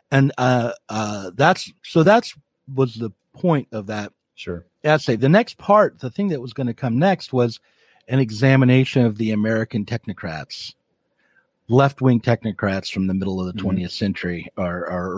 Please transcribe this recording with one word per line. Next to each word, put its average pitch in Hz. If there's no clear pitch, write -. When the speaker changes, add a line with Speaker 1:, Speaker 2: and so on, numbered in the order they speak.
Speaker 1:
And, 139
uh, 123
uh, 104
that's, 160
so 160
that's, 214
was 131
the 113
point 160
of 107
that 104
Speaker 2:
Sure. 87
Speaker 1:
essay. 151
The 120
next 202
part, 202
the 127
thing 202
that 147
was 120
gonna 123
come 117
next 180
was 120
an 131
examination 127
of 107
the 110
American 110
technocrats, 87
left-wing 131
technocrats 101
from 95
the 92
middle 95
of 92
the 90
Speaker 2:
Mm-hmm. 98
Speaker 1:
twentieth 92
century 87
or, 87
or 90